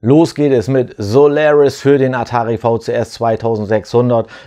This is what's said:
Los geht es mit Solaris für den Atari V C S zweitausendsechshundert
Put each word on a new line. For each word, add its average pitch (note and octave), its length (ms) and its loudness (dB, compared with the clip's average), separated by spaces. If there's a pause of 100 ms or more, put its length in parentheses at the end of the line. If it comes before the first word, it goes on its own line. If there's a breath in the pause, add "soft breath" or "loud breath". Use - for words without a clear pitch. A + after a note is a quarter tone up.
Los D3 300 2
geht D3 180 0
es A#2 160 0
mit B2+ 300 -2
Solaris C#3+ 800 2
für C#3 200 2
den C3 160 -2
Atari A#2 420 -4
V A2+ 220 0
C - 120 -8
S A#2 200 -4
zweitausendsechshundert A2+ 1120 -2 (200 loud breath)